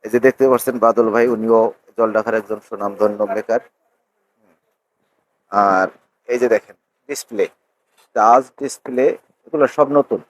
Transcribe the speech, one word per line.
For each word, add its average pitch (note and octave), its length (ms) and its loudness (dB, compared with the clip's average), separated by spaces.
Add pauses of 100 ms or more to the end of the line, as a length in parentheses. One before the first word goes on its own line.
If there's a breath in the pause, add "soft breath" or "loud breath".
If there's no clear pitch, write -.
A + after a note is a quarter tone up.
এই A2 60 -12
যে A#2+ 100 0
দেখতে C3 300 2
পাচ্ছেন B2 300 -2
বাদল A2+ 300 2
ভাই, A#2 180 2
উনিও A2+ 460 0 (240)
জলঢাকার A2 380 -2
একজন G#2+ 240 -6 (100)
সুনামধন্য G2+ 540 -4
মেকার। G#2+ 360 -4 (1900)
আর G2 360 2 (420)
এই B2 100 -2
যে A#2+ 100 2
দেখেন G#2 260 -2 (320)
ডিসপ্লে, B2 380 -6 (680)
টাচ A#2+ 300 4 (160)
ডিসপ্লে, B2+ 460 -4 (400)
এগুলো D3 220 0
সব D3 220 0
নতুন। C#3 300 0 (100)